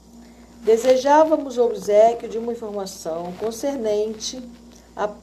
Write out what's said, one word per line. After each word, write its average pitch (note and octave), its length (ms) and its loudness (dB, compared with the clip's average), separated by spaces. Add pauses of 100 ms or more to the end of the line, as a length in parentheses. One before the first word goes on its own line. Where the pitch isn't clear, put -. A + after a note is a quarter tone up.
(640)
"Desejávamos C4 920 4
o A#3+ 60 4
obsequio G#3+ 600 2
de G#3 120 -8
uma A#3 120 -6
informação F#3+ 880 -10
concernente A3 1000 -4 (540)
à G#3 120 -4 (160)